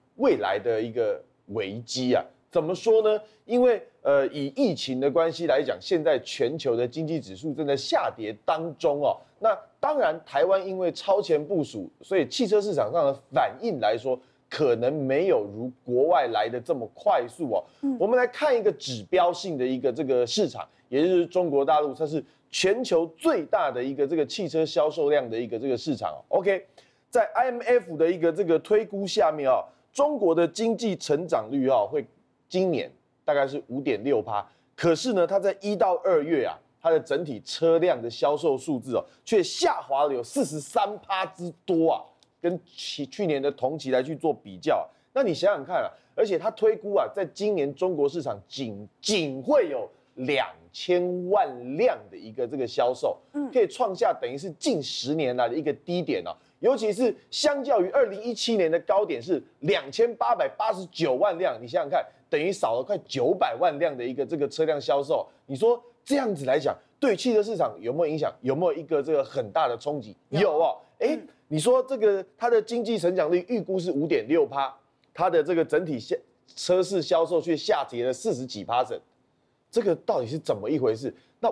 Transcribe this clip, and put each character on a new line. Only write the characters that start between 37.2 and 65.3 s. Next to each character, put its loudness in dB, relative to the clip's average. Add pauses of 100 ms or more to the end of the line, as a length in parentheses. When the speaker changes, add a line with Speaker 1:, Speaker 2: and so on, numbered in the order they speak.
Speaker 1:
体 -8
车 2
辆 2
的 -6
销 0
售 2
数 -4
字 -4
哦， 0 (200)
却 4
下 0
滑 0
了 0
有 -2
四 -2
十 -6
三 -2
趴 -4
之 -12 (120)
多 4
啊， 0 (380)
跟 -2
其-， -12
去 -4
年 0
的 0
同 -4
期 -8
来 4
去 -4
做 0
比 -12
较 0
啊。 -4 (260)
那 0
你 0
想 2
想 -6
看 -2
啊， -4 (240)
而 2
且 0
它 -4
推 2
估 -6
啊， 2
在 -4
今 -4
年 -2
中 -2
国 2
市 -4
场 -6
仅， -10 (140)
仅 -2
会 4
有 -6 (260)
两 0 (240)
千 0
万 4 (280)
辆 2 (120)
的 -18
一 -16
个 -4
这 -8
个 -2
销 0
售， -4 (140)
Speaker 2:
嗯。 -6
Speaker 1:
可 2
以 4
创 -4
下 0
等 -6
于 -8
是 -10
近 -2
十 -6
年 0
来 0
的 -4
一 -4
个 -2
低 -4
点 -2
哦。 -8 (300)
尤 4
其 -2
是 0 (160)
相 -2
较 2
于 0
二 4
零 -10
一 -6
七 -2
年 2
的 2
高 2
点 -4
是 -2 (180)
两 -2
千 2
八 0
百 0
八 -2
十 -10
九 0
万 2
辆， -2
你 -14
想 0
想 -6
看， 0 (280)
等 2
于 0
少 0
了 0
快 -2
九 0
百 0
万 0
辆 0
的 -8
一 -6
个 -2
这 -4
个 -2
车 -2
辆 0
销 0
售。 -2 (160)